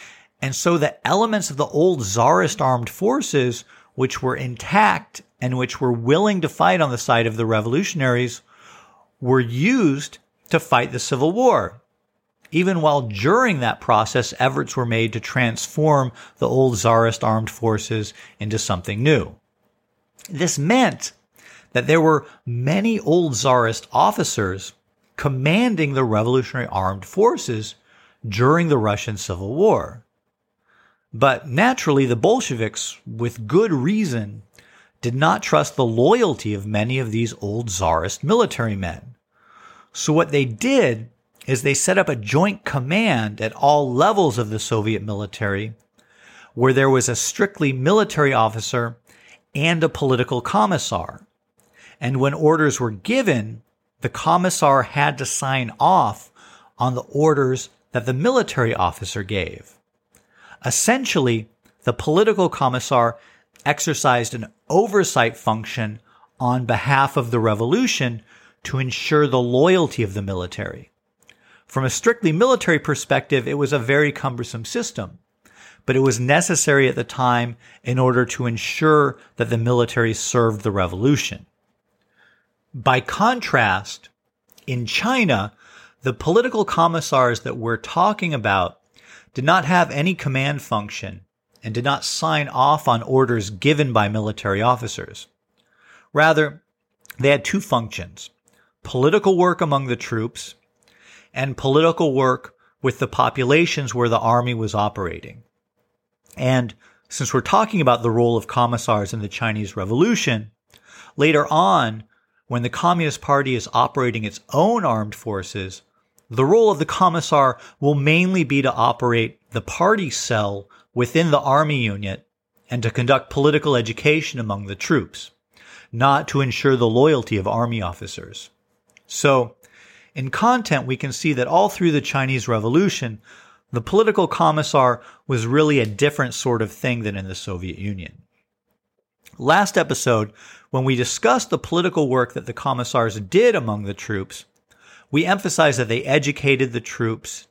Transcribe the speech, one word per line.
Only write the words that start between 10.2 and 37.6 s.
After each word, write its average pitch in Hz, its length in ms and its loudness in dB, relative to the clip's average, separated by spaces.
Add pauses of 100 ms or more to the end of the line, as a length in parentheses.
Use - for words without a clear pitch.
to 190 100 2
fight 127 320 0
the 123 80 -6
civil 143 320 -2
war, 190 500 0 (680)
even 180 300 0
while 147 200 4
during 143 580 0
that 117 200 -2
process 113 600 0
efforts 135 360 -2
were 127 100 -2
made 113 280 0
to 113 60 -4
transform 131 920 0 (280)
the 120 100 0
old 127 260 4
Tsarist 113 480 2
armed 110 260 0
forces 107 640 -4 (260)
into 107 180 -4
something 104 460 -4
new. 143 320 2 (920)
This 165 280 -2
meant 185 540 0 (600)
that 123 120 -2
there 156 160 4
were 160 240 2 (200)
many 175 540 0
old 160 360 0
Tsarist 117 560 0
officers 113 800 0 (420)
commanding 156 800 0
the 131 100 2
revolutionary 120 680 0
armed 95 340 -4
forces 185 720 -2 (520)
during 143 420 2
the 143 80 4
Russian 107 400 -2
Civil 98 360 -8
War. 151 500 0 (1120)
But - 340 0
naturally, 143 600 2
the 120 80 0
Bolsheviks, 113 920 -2
with 117 400 -8
good 180 260 2
reason, 127 720 -2 (600)
did 120 120 -4
not 160 300 2
trust 151 320 0
the 131 100 2
loyalty 123 720 2
of 101 100 -8
many 107 320 -2
of 120 140 -4
these 113 300 -2
old 110 280 -6